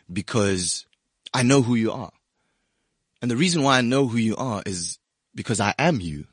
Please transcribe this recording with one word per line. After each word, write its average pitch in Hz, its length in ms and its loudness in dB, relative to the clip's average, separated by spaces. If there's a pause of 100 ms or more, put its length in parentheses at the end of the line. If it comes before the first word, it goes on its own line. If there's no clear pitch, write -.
(120)
because 98 720 -2 (460)
I 127 100 0
know 135 200 6
who 120 140 0
you 110 160 0
are. 120 200 -10 (1120)
And 120 80 -2
the 117 60 0
reason 170 260 2
why 135 160 6
I - 20 4
know 131 260 2
who 117 120 -2
you 110 180 0
are 110 300 -6
is 87 320 -8 (360)
because - 260 -4
I 208 180 2
am 151 220 2
you. 76 320 -8